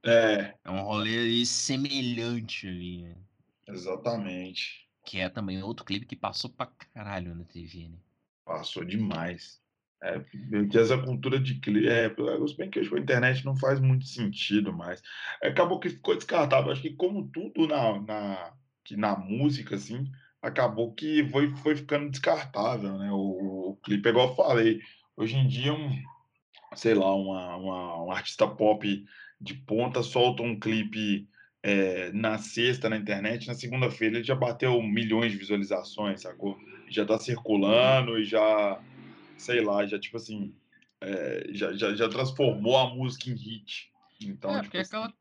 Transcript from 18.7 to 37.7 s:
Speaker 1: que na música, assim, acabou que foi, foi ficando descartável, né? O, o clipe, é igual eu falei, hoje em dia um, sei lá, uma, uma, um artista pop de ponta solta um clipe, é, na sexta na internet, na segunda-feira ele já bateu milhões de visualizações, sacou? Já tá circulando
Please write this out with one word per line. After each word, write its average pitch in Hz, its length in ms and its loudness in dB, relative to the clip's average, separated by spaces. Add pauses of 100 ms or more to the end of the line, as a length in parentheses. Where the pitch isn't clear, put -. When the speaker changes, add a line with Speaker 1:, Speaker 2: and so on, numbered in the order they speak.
Speaker 1:
que 107 100 -12
na 104 220 0
música, 117 580 0
assim, 127 340 -6 (320)
acabou 113 520 0
que 151 340 2
foi, 139 300 2
foi 151 180 2
ficando 143 340 -2
descartável, 113 880 0
né? 101 140 -4
O, 95 600 -2
o 101 120 -10
clipe, 104 240 0
é 117 40 6
igual 123 180 6
eu 127 60 -6
falei, 113 460 4 (360)
hoje 110 180 -2
em 135 100 4
dia 131 280 0
um, 139 280 -4 (720)
sei 113 180 4
lá, 95 200 4
uma, 92 440 -4
uma, 90 480 -6
um 90 60 -4
artista - 360 0
pop 104 580 2 (360)
de - 120 -10
ponta 117 480 -2
solta 123 420 2
um 117 140 -2
clipe, 107 680 -2 (340)
é, 95 520 2
na 110 240 0
sexta 117 520 0
na 110 80 0
internet, 104 500 -4
na 123 60 -6
segunda-feira 117 640 0
ele 117 80 -2
já 131 120 0
bateu 123 460 2
milhões 110 520 2
de 101 40 -6
visualizações, 98 840 -2
sacou? 98 360 -8 (320)
Já 104 160 0
tá 110 140 2
circulando 117 960 4